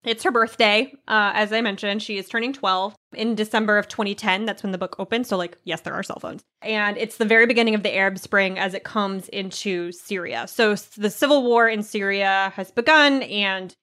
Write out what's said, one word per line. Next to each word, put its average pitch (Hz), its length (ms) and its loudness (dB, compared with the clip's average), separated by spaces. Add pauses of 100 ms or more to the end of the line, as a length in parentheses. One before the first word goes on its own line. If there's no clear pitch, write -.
It's 220 200 -4
her - 60 2
birthday. 226 600 2 (140)
Uh, 208 280 2
as 208 180 0
I 226 80 0
mentioned, 208 420 -4
she 208 160 -8
is 190 100 -10
turning 240 240 -4
twelve 190 420 -2 (200)
in 220 220 -2
December 214 420 2
of 202 100 0
twenty 202 260 -4
ten. 202 300 0
That's 208 180 -6
when 196 100 -4
the 185 60 -4
book 180 200 -8
opens. 226 300 -4
So, 202 80 0
like, 175 280 -6
yes, 160 180 -6
there - 120 -8
are 190 80 -4
cell - 160 -10
phones. - 240 -12 (200)
And 208 360 -2
it's 220 200 -6
the 233 60 0
very 226 220 6
beginning 233 280 4
of 208 80 0
the 202 120 -2
Arab 190 240 0
Spring 190 400 0
as 190 160 -2
it 190 80 -10
comes 196 460 -4
into 185 640 -6
Syria. 170 560 -6
So 214 240 2
s-, - 140 -6 (100)
the 208 140 -2
civil 277 340 2
war 233 240 4
in 214 140 -2
Syria 196 760 0
has 190 160 -8
begun, 285 500 4
and 190 600 -4